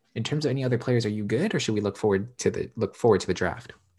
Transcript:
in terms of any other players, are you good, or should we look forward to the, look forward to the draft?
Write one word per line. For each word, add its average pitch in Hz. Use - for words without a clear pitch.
in 113
terms 147
of 127
any 135
other 123
players, 120
are -
you 107
good, 139
or 147
should 113
we 104
look 101
forward 98
to -
the, 95
look 107
forward 107
to -
the 92
draft? -